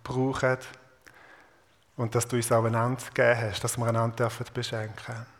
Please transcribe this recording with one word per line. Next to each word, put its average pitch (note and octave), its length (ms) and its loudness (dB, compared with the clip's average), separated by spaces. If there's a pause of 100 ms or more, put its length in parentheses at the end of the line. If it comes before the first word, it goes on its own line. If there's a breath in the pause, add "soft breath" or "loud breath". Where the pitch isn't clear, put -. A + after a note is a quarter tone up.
brauchen. C3 560 0 (1400 loud breath)
Und A#2 180 -2
dass A#2 100 4
du B2 120 -2
uns A#2 160 0
auch A2+ 100 6
einander A#2 400 0 (100)
gegeben A#2 380 4
hast, - 140 -6
dass - 120 -2
wir A#2 80 -2
einander A2+ 300 2
dürfen A#2 380 -2
beschenken. A2+ 720 -8 (140)